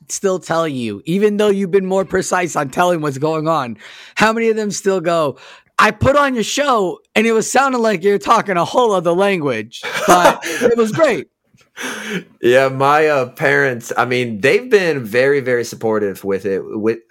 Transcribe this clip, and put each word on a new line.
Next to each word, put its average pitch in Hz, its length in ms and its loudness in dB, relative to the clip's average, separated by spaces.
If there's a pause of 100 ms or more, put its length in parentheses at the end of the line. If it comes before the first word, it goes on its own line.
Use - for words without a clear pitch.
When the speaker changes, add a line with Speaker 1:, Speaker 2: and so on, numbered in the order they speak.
Speaker 1:
still 185 300 -2
tell 165 280 -2
you, 117 380 -6
even 202 320 0
though 208 100 2
you've 196 240 0
been 190 140 2
more 190 180 0
precise 180 540 -2
on 147 120 -2
telling 180 300 2
what's 147 180 -4
going 156 300 -2
on, 135 300 -2 (380)
how 214 180 2
many 226 160 0
of 214 80 0
them 214 140 -4
still 190 280 -2
go, 160 380 0 (400)
"I 214 140 4
put 247 260 0
on 277 180 2
your 220 80 -2
show 233 560 0 (160)
and 220 100 2
it 226 60 2
was 220 180 0
sounding 254 320 2
like 208 220 0
you're 202 160 2
talking 202 380 0
a 170 80 2
whole 247 260 2
other 175 220 0
language, 151 680 -2 (240)
but 180 360 4
Speaker 2:
<laughs> - 20 -14
Speaker 1:
it 233 340 0
was 220 140 0
great"? 226 360 0 (1120)
Speaker 2:
Yeah, 131 280 4
my, 143 380 2
uh, 135 220 0
parents, 139 680 -2
I 120 100 2
mean, 123 360 -4
they've 214 280 2
been 170 340 2
very, 127 360 2
very 123 240 -2
supportive 107 640 -4
with 98 200 -4
it, 98 200 -2
with, 110 340 -4 (120)